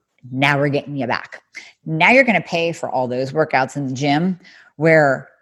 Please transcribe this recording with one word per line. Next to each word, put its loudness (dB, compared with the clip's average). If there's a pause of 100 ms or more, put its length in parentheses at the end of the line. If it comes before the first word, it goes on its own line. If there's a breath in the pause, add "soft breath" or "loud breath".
(300)
Now 0
we're 0
getting -4
you -4
back." -6 (440 loud breath)
Now 2
you're 6
gonna 0
pay -2
for -8
all -2
those -4
workouts 0
in -6
the -6
gym -2 (380 loud breath)
where 2 (120)